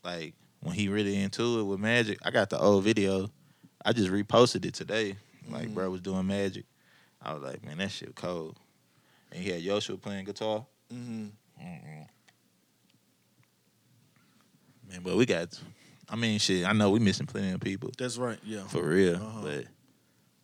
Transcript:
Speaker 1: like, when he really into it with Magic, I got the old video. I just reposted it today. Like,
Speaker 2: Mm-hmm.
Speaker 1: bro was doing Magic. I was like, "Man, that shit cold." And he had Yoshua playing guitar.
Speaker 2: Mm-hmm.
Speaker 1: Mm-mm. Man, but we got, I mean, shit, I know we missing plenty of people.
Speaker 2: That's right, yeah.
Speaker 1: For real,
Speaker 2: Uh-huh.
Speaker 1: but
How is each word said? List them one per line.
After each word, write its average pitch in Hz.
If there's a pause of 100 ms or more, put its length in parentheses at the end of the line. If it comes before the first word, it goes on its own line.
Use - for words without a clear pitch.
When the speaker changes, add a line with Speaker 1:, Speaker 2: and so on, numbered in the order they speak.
Speaker 1:
like, 85 (300)
when 87
he 101
really 101
into 117
it 107
with 98
Magic, 110
I -
got 104
the -
old 98
video. 98 (540)
I 104
just 104
reposted 104
it 87
today. 101 (340)
Like, -
Speaker 2:
Mm-hmm. 107
Speaker 1:
bro 92
was 92
doing 95
Magic. 98 (580)
I 69
was 73
like, 67
"Man, 76
that 98
shit -
cold." 85 (760)
And 87
he 98
had 87
Yoshua 101
playing 98
guitar. 107 (260)
Speaker 2:
Mm-hmm. 120 (360)
Speaker 1:
Mm-mm. 78 (2750)
Man, 90
but 90
we 120
got, 87 (600)
I 110
mean, 113
shit, 92
I 101
know 104
we 104
missing -
plenty 101
of 92
people. 98
Speaker 2:
That's 123
right, 120
yeah. 104
Speaker 1:
For 87
real, 87
Speaker 2:
Uh-huh. 107
Speaker 1:
but 73 (800)